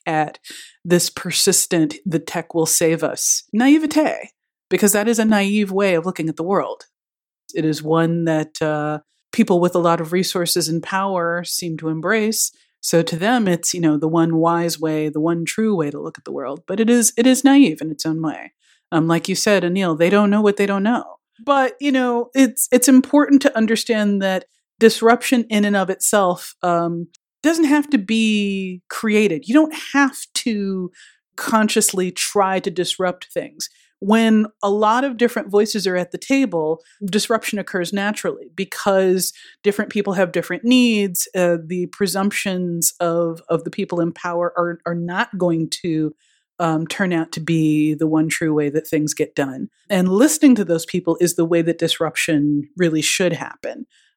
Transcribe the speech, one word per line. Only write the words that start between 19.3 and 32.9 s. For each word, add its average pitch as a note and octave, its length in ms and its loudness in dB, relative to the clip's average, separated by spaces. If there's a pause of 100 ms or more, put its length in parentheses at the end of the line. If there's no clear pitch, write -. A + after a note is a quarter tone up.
said, G3 280 2
Anil, F3 340 0
they E3+ 120 4
don't G#3 200 4
know G#3 120 2
what G3+ 160 2
they G3+ 80 2
don't G3 180 -2
know. - 320 -2 (280)
But, C4+ 380 2
you C#4+ 100 0
know, A#3+ 420 0
it's, C4 380 2
it's B3+ 160 4
important C#4 540 4
to C4+ 160 2
understand G#3+ 640 0
that F#3+ 240 -2 (340)
disruption A3+ 720 4
in G#3 160 2
and G3+ 100 0
of F#3+ 140 0
itself, F#3+ 720 0
um, E3+ 460 -2 (340)
doesn't E4 240 2
have D4 240 2
to C4+ 80 2
be G3+ 920 0
created. G#3 580 0
You A3+ 80 0
don't D#4 180 4 (200)
have C#4 240 0 (180)
to G3 560 -4 (440)
consciously G#3+ 760 0
try F#3+ 480 0
to G3 120 -4
disrupt F3+ 640 -4